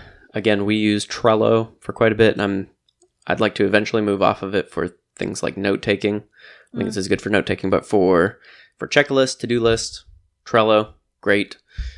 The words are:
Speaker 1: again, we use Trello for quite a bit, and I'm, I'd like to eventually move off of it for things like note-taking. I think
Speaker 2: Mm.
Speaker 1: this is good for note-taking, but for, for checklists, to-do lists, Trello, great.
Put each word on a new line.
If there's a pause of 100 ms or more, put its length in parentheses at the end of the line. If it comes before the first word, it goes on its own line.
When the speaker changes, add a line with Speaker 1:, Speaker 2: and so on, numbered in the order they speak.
(340)
Speaker 1:
again,
we
use
Trello
for
quite
a
bit,
and
I'm, (560)
I'd
like
to
eventually
move
off
of
it
for (200)
things
like
note-taking.
I
think
Speaker 2:
Mm.
Speaker 1:
this
is
good
for
note-taking,
but
for, (380)
for
checklists,
to-do
lists, (400)
Trello, (300)
great. (420)